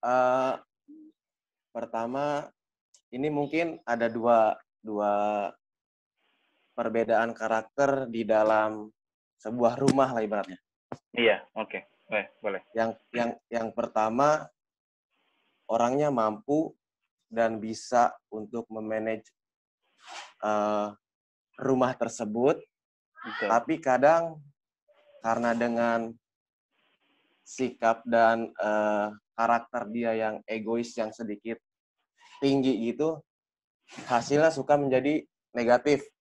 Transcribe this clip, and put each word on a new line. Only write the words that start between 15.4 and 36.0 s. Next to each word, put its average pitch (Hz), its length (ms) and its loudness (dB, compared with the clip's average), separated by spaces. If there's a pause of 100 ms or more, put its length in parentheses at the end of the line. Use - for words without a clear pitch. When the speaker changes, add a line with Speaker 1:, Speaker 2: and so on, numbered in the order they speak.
Speaker 1:
orangnya 127 460 0
mampu 113 580 -2 (560)
dan 113 300 -2
bisa 113 560 0 (160)
untuk 110 400 -10
memanage, 110 560 -6 (1200)
eh, 104 480 0 (640)
rumah 127 400 2
tersebut. 117 640 0 (560)
Speaker 2:
Betul. - 320 -6
Speaker 1:
Tapi 117 320 2
kadang 156 560 4 (880)
karena 117 320 0
dengan 117 560 0 (1300)
sikap 117 640 -2
dan, 117 480 2
eh, 107 560 0 (240)
karakter 117 560 -2
dia 117 240 -2
yang 110 220 -2 (100)
egois, 113 480 -6
yang 110 160 -6
sedikit 113 480 -10 (800)
tinggi 131 560 2
gitu, 156 240 -2 (880)
hasilnya 147 480 4
suka 143 240 2
menjadi 139 480 2 (260)
negatif. 123 540 4 (160)